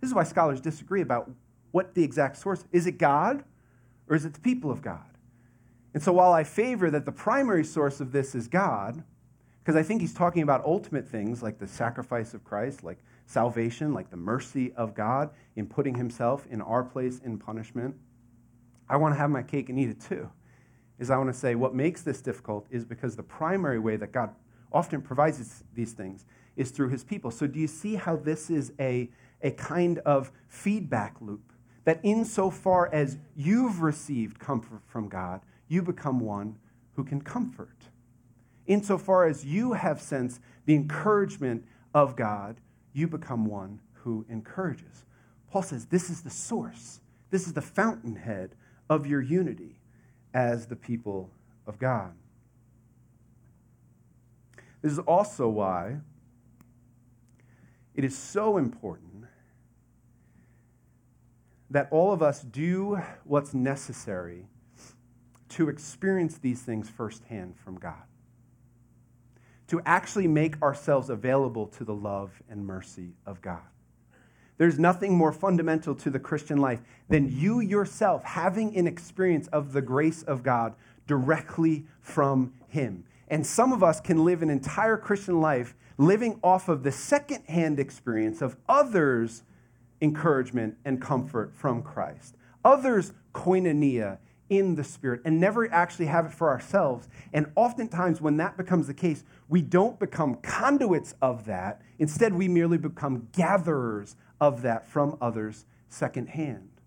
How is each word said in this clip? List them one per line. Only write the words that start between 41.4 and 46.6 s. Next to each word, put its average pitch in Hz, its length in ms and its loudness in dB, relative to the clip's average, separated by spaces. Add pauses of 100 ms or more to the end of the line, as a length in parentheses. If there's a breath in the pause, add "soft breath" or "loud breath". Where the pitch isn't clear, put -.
of 139 220 6
God, 107 400 -4 (360 soft breath)
you 151 140 -2
become 127 400 -4
one 101 320 -8 (140)
who 113 360 -8
encourages. 120 760 -10 (460 soft breath)
Paul 190 120 -2
says, 135 240 -8
"This 180 240 -2
is 165 120 -10
the 123 80 -14
source, - 720 -10 (300 soft breath)